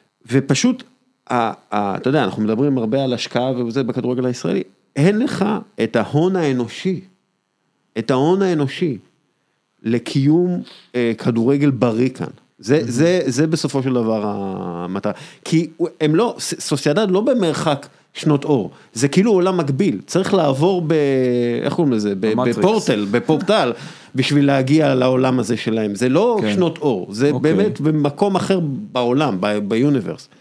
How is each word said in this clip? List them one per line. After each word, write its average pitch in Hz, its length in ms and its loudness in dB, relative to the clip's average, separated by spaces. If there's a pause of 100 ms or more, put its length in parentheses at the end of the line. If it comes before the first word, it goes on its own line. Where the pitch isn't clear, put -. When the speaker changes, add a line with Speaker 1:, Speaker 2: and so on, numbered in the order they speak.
(320)
Speaker 1:
ופשוט, 139 520 2 (480)
ה-, 123 40 0 (360)
ה-, 104 260 -2
אתה - 120 -2
יודע, 139 140 2
אנחנו 98 200 -2
מדברים 127 340 0
הרבה 123 260 -2
על 127 100 -2
השקעה 123 380 -2
וזה 123 320 -2
בכדורגל 127 420 -2
הישראלי, 170 380 -2 (320)
אין 190 240 4
לך 226 260 -2 (380)
את 113 120 -2
ההון 151 400 2
האנושי, 143 680 -2 (960)
את 113 140 -4
ההון 156 300 2
האנושי 156 560 -2 (840)
לקיום, 143 760 2 (340)
אה, 120 220 0
כדורגל 135 540 2
בריא 120 380 0
כאן. - 180 -10 (320)
זה, 120 180 0
Speaker 2:
מהמם. - 140 -2
Speaker 1:
זה, 165 340 2
זה 135 220 0
בסופו 151 360 -2
של 131 100 0
דבר 110 320 0
המטרה. 95 840 -6 (340)
כי 160 240 0 (320)
הם 156 140 2
לא, 220 240 0
ס-, - 200 -8
סוסיידד 156 520 0
לא 185 100 2
במרחק 160 680 0 (260)
שנות 139 300 0
אור, 110 280 0 (220)
זה 120 140 0
כאילו 190 240 2
עולם 185 260 2
מקביל, 139 480 0
צריך 185 280 0
לעבור 170 540 2
ב-, 160 60 2 (680)
איך - 120 -4
קוראים 147 200 2
לזה? 104 220 0
ב-, 95 100 -8
Speaker 2:
במטריקס. 117 320 0
Speaker 1:
בפורטל, 110 540 0
בפורטל, 151 600 0 (440)
בשביל 139 320 2
להגיע 139 480 2
לעולם 127 440 2
הזה 113 180 -2
שלהם. 107 380 -2
זה 120 140 0
לא 214 320 2
Speaker 2:
כן. 107 120 0
Speaker 1:
שנות 175 240 0
אור, 117 360 -2
זה 127 180 2
Speaker 2:
אוקיי. 147 220 2
Speaker 1:
באמת 123 280 0
במקום 156 540 0
אחר 190 240 0 (320)
בעולם, 123 480 0
ב-, 104 180 0 (100)
ביוניברס. 113 600 -2 (120)